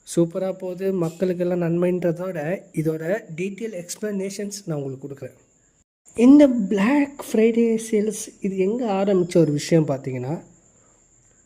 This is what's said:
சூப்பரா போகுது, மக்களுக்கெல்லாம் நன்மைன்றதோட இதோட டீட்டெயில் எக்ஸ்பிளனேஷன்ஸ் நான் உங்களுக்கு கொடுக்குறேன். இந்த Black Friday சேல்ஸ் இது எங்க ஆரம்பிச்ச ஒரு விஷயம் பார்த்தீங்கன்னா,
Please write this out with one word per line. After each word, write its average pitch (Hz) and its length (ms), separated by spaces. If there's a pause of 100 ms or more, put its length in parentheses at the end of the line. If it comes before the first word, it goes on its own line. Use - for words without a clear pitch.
சூப்பரா 175 440
போகுது, 185 420
மக்களுக்கெல்லாம் 175 720
நன்மைன்றதோட 175 760 (340)
இதோட 160 300 (320)
டீட்டெயில் 196 380
எக்ஸ்பிளனேஷன்ஸ் 196 880
நான் 160 140
உங்களுக்கு 135 280
கொடுக்குறேன். 135 320 (800)
இந்த 277 260 (220)
Black 247 480 (100)
Friday 226 420 (160)
சேல்ஸ் 214 400 (200)
இது 190 160
எங்க 208 260 (100)
ஆரம்பிச்ச 190 440
ஒரு 156 140
விஷயம் 147 380
பார்த்தீங்கன்னா, 131 460 (1120)